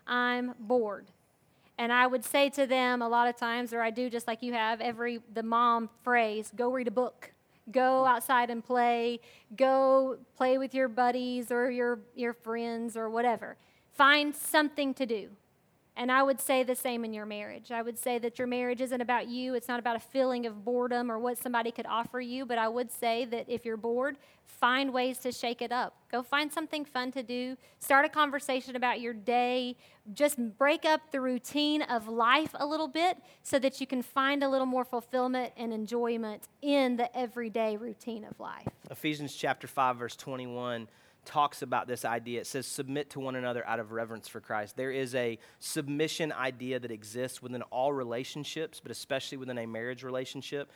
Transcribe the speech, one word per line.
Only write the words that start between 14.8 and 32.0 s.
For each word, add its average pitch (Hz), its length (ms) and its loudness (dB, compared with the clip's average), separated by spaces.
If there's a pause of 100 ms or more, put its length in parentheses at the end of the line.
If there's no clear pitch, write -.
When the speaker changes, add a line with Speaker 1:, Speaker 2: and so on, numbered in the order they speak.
Speaker 1:
to 269 100 -2
do. 214 240 -4 (640)
And 247 180 -2
I 269 100 8
would 277 180 2
say 262 220 2
the 247 140 0
same 233 280 -4
in 220 80 -6
your 214 140 -8
marriage. 208 460 -10
I 233 100 -4
would 226 160 -6
say 247 220 0
that 233 180 -6
your 254 80 -2
marriage 247 340 -2
isn't 254 200 -2
about 233 260 0
you. 254 280 -4
It's 233 120 -4
not 240 140 -2
about 233 160 0
a 226 40 -4
feeling 254 460 0
of 208 180 -8
boredom 247 460 0
or 220 80 -2
what 240 200 -2
somebody 233 340 -2
could 233 140 -8
offer 233 340 -2
you. 254 260 -6
But 233 100 -2
I 226 120 2
would 233 240 -2
say 233 320 0
that 226 240 -6
if 233 180 -4
you're 226 100 -4
bored, 247 400 -2 (280)
find 254 480 0
ways 254 260 0
to 247 140 -4
shake 240 280 -4
it 240 120 -4
up. 240 240 -2 (120)
Go 247 140 -2
find 285 300 0
something 311 320 -4
fun 254 280 -4
to 269 120 -6
do. 247 320 -4 (240)
Start 277 240 6
a 311 40 2
conversation 269 680 -2
about 240 240 0
your 240 120 -4
day. 247 640 0 (380)
Just 285 240 2 (180)
break 302 280 4
up 311 160 4 (100)
the 269 100 -4
routine 285 640 0
of 226 240 -2